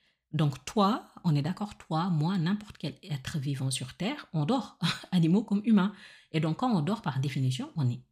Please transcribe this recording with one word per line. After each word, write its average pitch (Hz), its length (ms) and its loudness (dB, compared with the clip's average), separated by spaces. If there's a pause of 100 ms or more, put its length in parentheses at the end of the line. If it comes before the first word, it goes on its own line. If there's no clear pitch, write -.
(340)
Donc 147 320 0
toi, 214 460 2 (120)
on 160 120 4
est 143 80 2
d'accord, 185 340 -6
toi, 165 320 -2
moi, 170 280 2
n'importe 190 400 -2
quel 139 260 -8
être - 340 -6
vivant 135 340 -2
sur 131 220 -8
terre, 269 400 -6
on 151 120 0
dort, 233 320 -2 (180)
<laughs> - 160 -16
animaux 180 320 4
comme 202 200 0
humains. 202 300 4 (380)
Et 160 80 0
donc 160 180 0
quand 254 140 0
on 185 100 2
dort, 190 200 -2
par 131 180 -2
définition, 135 560 -2
on 135 140 2
est 123 120 -4 (100)